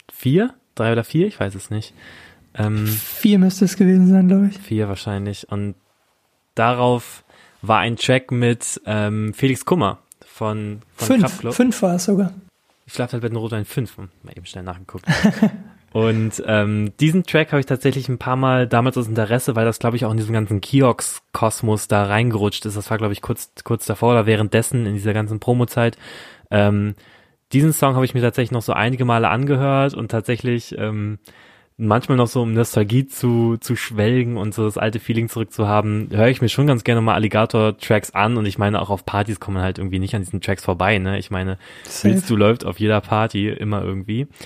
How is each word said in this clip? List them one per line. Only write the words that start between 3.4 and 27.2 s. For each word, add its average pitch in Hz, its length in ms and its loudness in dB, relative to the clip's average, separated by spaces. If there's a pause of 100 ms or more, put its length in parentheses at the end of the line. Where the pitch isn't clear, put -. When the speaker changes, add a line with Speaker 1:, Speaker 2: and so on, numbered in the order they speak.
Speaker 2:
es - 120 -2
gewesen 185 300 6
sein, 190 200 6
glaub 196 220 4
ich. 202 80 -8
Speaker 1:
Vier 107 320 -4
wahrscheinlich. 101 600 -8
Und 101 260 -6 (800)
darauf 123 680 0 (380)
war 107 180 2
ein 113 160 0
Track 131 360 0
mit, 120 540 -2
ähm, 107 500 -2
Felix 131 300 0
Kummer 107 340 0 (260)
von, 107 540 -6 (160)
von 220 120 -4
Speaker 2:
Fünf, 247 140 4
Speaker 1:
Kraftklub. 123 320 -2
Speaker 2:
fünf 247 300 2
war 175 120 2
es 175 100 -4
sogar. 196 280 2 (540)
Speaker 1:
Schlaftabletten 117 500 -4
Rotwein 107 280 -4
fünf, - 320 -6
mal 95 100 -14 (280)
eben 90 100 -18
schnell 92 180 -14
nachgeguckt. 92 420 -14 (440)
Speaker 2:
<laughs> - 440 -14
Speaker 1:
Und, 110 520 0
ähm, 107 540 0
diesen 160 240 4
Track 156 280 0
habe 147 80 2
ich 131 60 0
tatsächlich 131 420 -2
ein 127 100 -2
paar 127 200 -4
Mal 127 300 2
damals 123 300 2
aus 120 100 -2
Interesse, 113 480 0
weil 113 100 2
das, 113 140 0
glaub 120 140 0
ich, 120 120 -2
auch 110 60 0
in 113 60 0
diesen 110 160 -2
ganzen 107 280 0
Kiosk-Kosmos - 1300 0
da 104 180 2
reingerutscht 104 600 0
ist. 104 120 -6
Das 101 120 -8
war, 110 80 0
glaub 104 140 -2
ich, 101 100 -8
kurz, - 300 -8 (120)
kurz - 220 -4
davor 113 260 2
oder 113 140 4
währenddessen 110 600 2
in 101 80 -2
dieser 104 200 -2
ganzen 107 260 -4
Promo-Zeit. 120 580 0 (540)
Ähm, 104 420 2 (580)